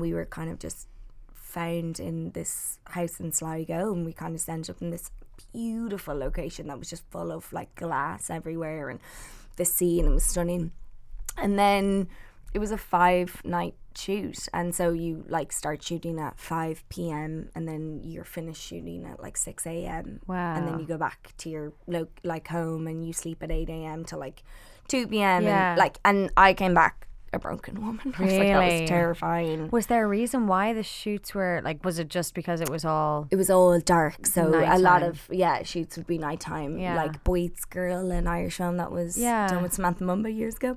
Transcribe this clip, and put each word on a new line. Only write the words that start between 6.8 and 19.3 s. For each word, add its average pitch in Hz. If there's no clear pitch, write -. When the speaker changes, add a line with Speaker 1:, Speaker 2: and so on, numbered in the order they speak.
Speaker 1:
just -
full 170
of, 165
like, 170
glass 165
everywhere 160
and -
the 180
sea, 175
and 175
it 180
was 175
stunning. 175
And 202
then 196
it 202
was 208
a 214
five 180
night 175
shoot, -
and 175
so 170
you, 165
like, 160
start 151
shooting 165
at 147
five 160
P 170
M 156
and 160
then 156
you're 165
finished 160
shooting 170
at, -
like, -